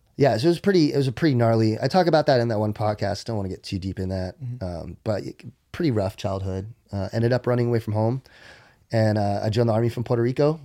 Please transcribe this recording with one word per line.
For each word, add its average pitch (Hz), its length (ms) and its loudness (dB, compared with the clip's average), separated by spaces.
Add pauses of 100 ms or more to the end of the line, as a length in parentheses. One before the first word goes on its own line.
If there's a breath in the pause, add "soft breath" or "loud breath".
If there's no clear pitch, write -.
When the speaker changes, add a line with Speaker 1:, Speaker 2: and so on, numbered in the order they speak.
(160)
Speaker 1:
yeah, 135 200 4
so 120 100 -2
it - 20 6
was 170 120 2
pretty, 180 320 4
it - 40 -2
was 139 100 2
a 131 60 0
pretty 156 240 2
gnarly, 113 440 4
I 131 60 0
talk 180 220 2
about 156 180 4
that 131 140 4
in 120 80 0
that 107 100 -2
one 107 160 0
podcast. 104 500 -4
Don't 113 120 -6
wanna 98 140 -4
get - 120 -10
too - 160 -6
deep 95 220 -6
in 92 80 -4
that. 92 340 -4
Speaker 2:
Mm-hmm. 123 220 -8
Speaker 1:
Um, 87 400 -10
but 107 200 -4
it, - 200 -14 (260)
pretty 170 220 0
rough 98 240 -2
childhood. 95 500 -6 (260)
Uh, 98 200 -4
ended 117 200 2
up 123 140 0
running 123 220 2
away 120 120 2
from 107 120 -6
home, 113 300 0 (680 loud breath)
and, 110 280 2
uh, 101 240 -2
I 107 80 0
joined 117 180 2
the 113 40 2
Army 117 160 2
from 113 160 -4
Puerto 117 180 0
Rico 147 420 0